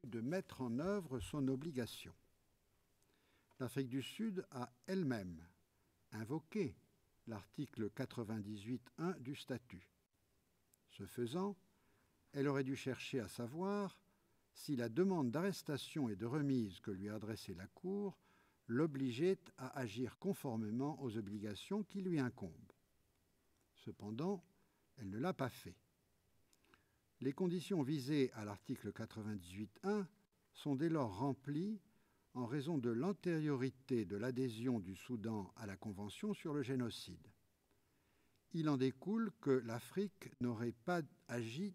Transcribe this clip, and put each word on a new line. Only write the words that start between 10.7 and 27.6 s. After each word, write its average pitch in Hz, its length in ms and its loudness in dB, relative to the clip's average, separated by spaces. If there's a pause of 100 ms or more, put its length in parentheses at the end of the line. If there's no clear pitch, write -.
Ce - 160 -10
faisant, 156 520 -2 (720)
elle 143 160 2
aurait 139 160 2
dû 135 120 0
chercher 131 440 -2
à 104 80 -2
savoir 185 720 -2 (520)
si - 240 -2
la 120 140 2
demande 160 400 6
d'arrestation 151 800 0
et 104 60 0
de 98 100 -2
remise 127 540 2
que - 100 -6
lui 98 180 -2
adressait 104 460 -4
la 90 140 -8
Cour 196 500 -2 (500)
l'obligeait 135 720 4 (180)
à 127 200 -6
agir 120 400 -2
conformément 131 840 0
aux 113 140 -2
obligations 104 640 -2
qui 196 180 -4
lui 180 180 4
incombent. 104 540 -2 (1000)
Cependant, 127 680 -4 (540)
elle 104 120 -8
ne 104 100 -4
l'a 175 140 2
pas 123 160 -2
fait. - 280 -12 (1400)
Les 131 100 2
conditions 175 520 2